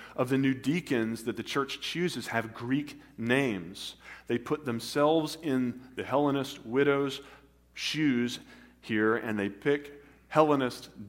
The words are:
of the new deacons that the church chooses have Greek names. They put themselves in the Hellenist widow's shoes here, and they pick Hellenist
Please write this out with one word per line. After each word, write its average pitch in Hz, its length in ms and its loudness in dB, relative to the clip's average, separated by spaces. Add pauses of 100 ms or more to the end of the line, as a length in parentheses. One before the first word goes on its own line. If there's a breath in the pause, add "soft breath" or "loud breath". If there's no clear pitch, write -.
(160 loud breath)
of 131 120 0
the 135 80 2
new 135 160 2
deacons 123 720 -2
that 110 120 -4
the 117 60 -4
church 135 380 -4
chooses 160 460 -4
have 113 260 -2
Greek 135 480 -4 (160 loud breath)
names. 113 800 0 (320 loud breath)
They - 100 2
put - 300 -4
themselves 147 760 2
in 127 380 -2 (140)
the 98 100 -6
Hellenist 139 600 0
widow's 139 560 2 (500 loud breath)
shoes 123 680 0 (420 loud breath)
here, 110 340 2
and 110 220 -2
they 101 100 0
pick 143 540 -2 (260 loud breath)
Hellenist 143 600 2 (180)